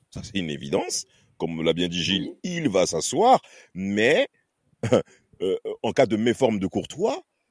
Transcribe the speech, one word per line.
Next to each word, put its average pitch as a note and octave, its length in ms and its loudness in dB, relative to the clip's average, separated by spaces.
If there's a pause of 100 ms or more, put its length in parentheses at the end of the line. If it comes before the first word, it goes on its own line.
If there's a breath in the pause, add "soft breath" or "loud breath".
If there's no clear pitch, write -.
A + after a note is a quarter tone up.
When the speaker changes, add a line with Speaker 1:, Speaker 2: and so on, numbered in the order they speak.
(100)
Speaker 1:
Ça, - 120 -12
c'est - 160 -8
une E2+ 100 -4
évidence. D2+ 560 -4 (320 soft breath)
Comme D#2+ 260 -6
l'a E2 120 2
bien F2 140 0
dit E2+ 140 -4
Gilles, F#2 280 0
Speaker 2:
Oui. - 140 -16
Speaker 1:
il E3+ 260 -2
va F#2 160 4
s'asseoir, F3+ 540 2 (340 loud breath)
mais, G#2 540 2 (540)
<laughs> - 600 -2
euh, F#2 140 2 (260)
en A2+ 100 -2
cas C3+ 140 4
de G#2 100 0
méforme A2+ 420 2
de F#2+ 80 -2
Courtois, F#3 540 -4 (300)